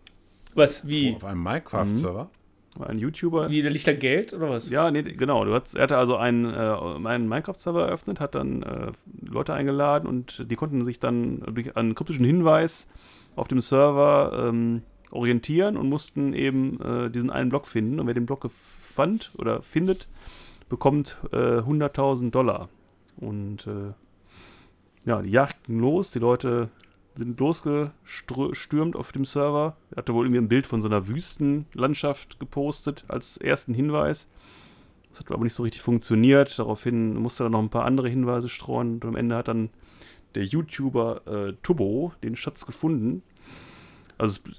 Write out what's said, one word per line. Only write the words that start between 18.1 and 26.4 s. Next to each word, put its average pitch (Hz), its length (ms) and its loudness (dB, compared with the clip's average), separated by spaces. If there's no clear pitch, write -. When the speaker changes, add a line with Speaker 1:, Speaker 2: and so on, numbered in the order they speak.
Speaker 3:
den 120 120 0
Block 135 160 -4
gef-, 117 100 -6
fand - 840 -2
oder 113 260 -2
findet, 185 460 -2
bekommt, 139 500 0
äh, 120 300 2
hunderttausend 139 720 0
Dollar. 110 360 0
Und, 104 500 -8
äh, 101 260 -8
ja, 113 180 2
die 98 80 -6
Jagd 131 340 4
ging 113 160 -2
los, 156 320 2
die 120 80 -4
Leute 120 480 2